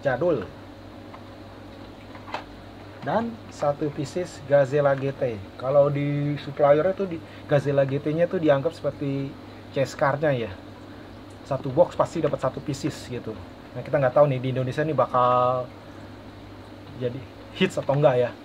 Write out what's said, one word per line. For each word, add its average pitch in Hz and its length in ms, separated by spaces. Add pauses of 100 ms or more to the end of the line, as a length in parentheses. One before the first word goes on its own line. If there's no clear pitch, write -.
jadul. 135 400 (2500)
Dan 220 320 (160)
satu 147 400
pieces 165 560
Gazella 139 480
G 135 160
T. 120 320 (160)
Kalau 143 320
di 143 480
supplier 147 560
itu 196 160
di 165 80 (320)
Gazella 139 320
G 135 160
T-nya 156 320
tuh 190 80
dianggap 143 400
seperti 139 560 (400)
chase 135 240
car-nya 139 400
ya. 107 160 (960)
Satu 131 240
box 165 240
pasti 156 240
dapat 139 240
satu 131 160
pieces 139 320 (160)
gitu. 117 240 (400)
Nah, 123 80
kita 135 160
nggak 139 240
tahu 147 80
nih 131 80
di 127 160
Indonesia 127 320
nih 156 80
bakal 123 720 (1400)
jadi 123 160 (400)
hits 180 240
atau 139 160
enggak 135 240
ya. 113 100 (140)